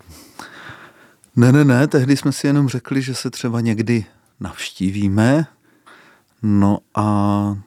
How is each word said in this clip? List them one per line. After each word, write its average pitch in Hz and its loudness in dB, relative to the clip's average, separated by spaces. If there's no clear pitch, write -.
Ne, 123 6
ne, 147 4
ne, 135 4
tehdy 139 0
jsme 139 -4
si - -6
jenom 143 2
řekli, 131 -6
že 127 -8
se - -8
třeba 117 -4
někdy 113 -2
navštívíme. 101 -2
No 101 2
a 101 0